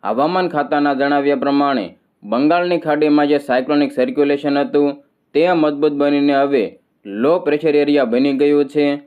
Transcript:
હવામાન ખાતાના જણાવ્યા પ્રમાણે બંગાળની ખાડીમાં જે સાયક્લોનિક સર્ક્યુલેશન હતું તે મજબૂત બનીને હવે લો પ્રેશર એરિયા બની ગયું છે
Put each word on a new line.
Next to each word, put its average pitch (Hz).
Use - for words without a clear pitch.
હવામાન 156
ખાતાના 143
જણાવ્યા 143
પ્રમાણે 139
બંગાળની 160
ખાડીમાં 147
જે 143
સાયક્લોનિક 135
સર્ક્યુલેશન 143
હતું 143
તે 165
મજબૂત 151
બનીને 143
હવે 139
લો 156
પ્રેશર 151
એરિયા 143
બની 135
ગયું 147
છે 147